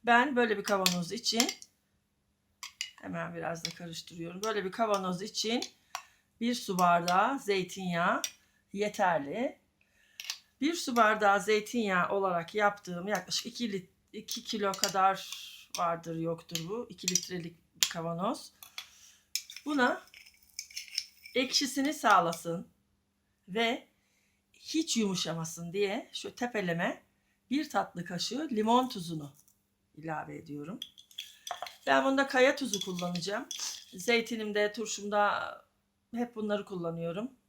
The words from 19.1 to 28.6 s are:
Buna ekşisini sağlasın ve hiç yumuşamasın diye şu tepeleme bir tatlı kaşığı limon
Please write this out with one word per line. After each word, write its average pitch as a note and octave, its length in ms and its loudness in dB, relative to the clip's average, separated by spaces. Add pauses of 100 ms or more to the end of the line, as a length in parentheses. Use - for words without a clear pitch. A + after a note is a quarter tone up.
Buna C#4+ 360 2 (1300)
ekşisini C4+ 580 0
sağlasın F3 840 2 (720)
ve A3+ 400 0 (680)
hiç - 440 -2
yumuşamasın E3+ 760 -2
diye G3+ 400 0
şu - 220 -10
tepeleme G#3 680 -2 (460)
bir D4+ 200 0
tatlı F3+ 360 -2
kaşığı G#3+ 460 -4
limon A#3 380 4